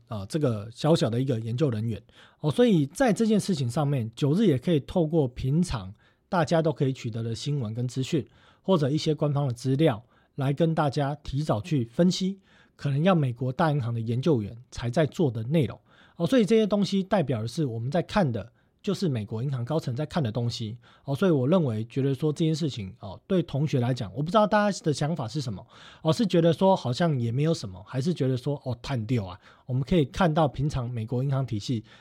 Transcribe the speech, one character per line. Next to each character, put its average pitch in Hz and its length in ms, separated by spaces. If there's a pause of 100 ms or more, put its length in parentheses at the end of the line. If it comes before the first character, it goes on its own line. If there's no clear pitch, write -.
呃， 101 180
这 - 120
个 113 340
小 156 220
小 151 140
的 117 120
一 135 40
个 127 160
研 113 160
究 143 140
人 107 160
员。 113 140 (400)
哦， 151 100
所 247 160
以 165 200
在 240 260
这 226 120
件 214 160
事 196 140
情 135 140
上 147 180
面， 127 280
九 143 200
日 220 120
也 139 120
可 175 140
以 151 80
透 165 260
过 151 200
平 135 360
常 101 300 (360)
大 165 160
家 165 160
都 156 120
可 135 140
以 135 60
取 123 180
得 110 120
的 113 120
新 143 240
闻 110 140
跟 123 160
资 131 140
讯， 131 220 (360)
或 190 160
者 151 140
一 156 80
些 156 160
官 147 180
方 143 160
的 120 40
资 131 240
料， 143 280 (320)
来 139 160
跟 165 220
大 156 160
家 143 320
提 135 200
早 143 180
去 127 260
分 175 240
析， 190 280 (380)
可 143 140
能 139 120
要 190 120
美 139 180
国 127 200
大 165 180
银 143 120
行 117 120
的 113 60
研 117 200
究 131 220
员 101 140 (140)
才 120 200
在 156 160
做 147 240
的 113 140
内 143 200
容。 85 140 (380)
哦， 170 100
所 262 120
以 220 60
这 226 120
些 220 100
东 202 180
西 196 180
代 190 200
表 123 200
的 113 60
是 160 160
我 117 140
们 117 120
在 175 120
看 175 280
的， 107 220 (300)
就 202 100
是 - 160
美 113 160
国 113 180
银 143 80
行 120 140
高 151 160
层 123 160
在 151 80
看 156 180
的 113 80
东 117 180
西。 113 280 (280)
哦， 139 120
所 196 100
以 180 40
我 135 180
认 175 160
为， 110 220
觉 135 160
得 139 120
说 151 160
这 151 140
件 160 100
事 151 140
情， 98 320
哦， 101 260
对 185 160
同 139 240
学 139 140
来 123 140
讲， 107 200
我 147 80
不 156 80
知 - 20
道 214 140
大 208 240
家 - 140
的 156 80
想 151 240
法 127 100
是 147 140
什 120 100
么。 92 160 (360)
哦， 160 100
是 226 140
觉 175 160
得 165 100
说 190 240
好 123 160
像 160 260
也 117 140
没 139 120
有 165 100
什 - 120
么， 92 200
还 127 120
是 147 140
觉 135 160
得 131 80
说， 143 280
哦， 120 180
摊 127 240
掉 113 180
啊， 90 160 (240)
我 - 80
们 127 100
可 185 140
以 151 80
看 160 280
到 160 140
平 135 220
常 123 200
美 117 180
国 123 180
银 143 80
行 135 140
体 113 120
系， 110 240 (180)